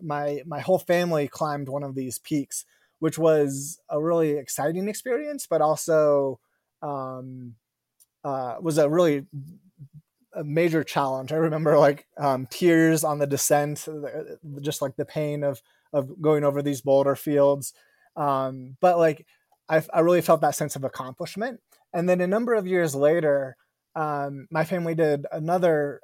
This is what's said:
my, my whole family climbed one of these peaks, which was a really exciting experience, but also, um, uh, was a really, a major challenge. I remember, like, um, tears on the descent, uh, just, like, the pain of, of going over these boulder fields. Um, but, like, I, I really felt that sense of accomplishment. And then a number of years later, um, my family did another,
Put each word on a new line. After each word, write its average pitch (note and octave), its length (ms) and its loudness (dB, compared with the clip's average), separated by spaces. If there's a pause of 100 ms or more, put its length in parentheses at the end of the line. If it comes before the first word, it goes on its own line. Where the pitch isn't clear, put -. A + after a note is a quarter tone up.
my, D3 420 -4
my D3+ 140 -10
whole F#3 180 2
family E3+ 500 0
climbed C#3+ 400 -6
one C#3 140 -6
of C3+ 140 -8
these B2+ 240 -6
peaks, - 440 -6 (360)
which D#3+ 180 -2
was D3 640 0 (100)
a D3+ 100 -2
really D#3+ 340 0
exciting D#3 540 -4
experience, C#4 600 -6
but D#3 140 0
also, D3 800 2 (440)
um, C3 720 -10 (680)
uh, C3 380 -6
was D#3+ 160 -2
a D3+ 100 6
really, D3+ 380 2 (1080)
a D#3 120 -8
major D#3+ 360 2
challenge. C3+ 520 -4
I - 20 0
remember, D#3 420 2
like, D3 300 4 (100)
um, C3+ 320 0
tears E3 540 4
on D3 160 -2
the C#3+ 80 0
descent, D3 640 0
uh, D3 460 -10 (260)
just, D3 200 -6
like, - 140 -4
the D3 80 -4
pain D3 400 -4
of, C#3 180 -4 (300)
of C#3+ 300 -4
going D3+ 240 2
over C#3+ 160 2
these C#3+ 180 -2
boulder C#3 380 2
fields. C#3+ 560 2 (420)
Um, C3+ 640 -4
but, F3+ 180 6
like, D#3+ 300 2 (400)
I, D#3+ 160 2 (100)
I F3 60 2
really E3+ 220 4
felt E3 180 4
that D3+ 160 0
sense D3 220 -4
of C3+ 80 -4
accomplishment. F3 760 -10 (340)
And F3 140 -2
then F3+ 140 2
a F3+ 60 0
number A#3 260 0
of G#3 120 2
years F3 300 0
later, C#3+ 640 2 (360)
um, C#3+ 560 -6
my D#3+ 140 0
family E3 320 -4
did D3+ 380 2
another, D#3+ 680 0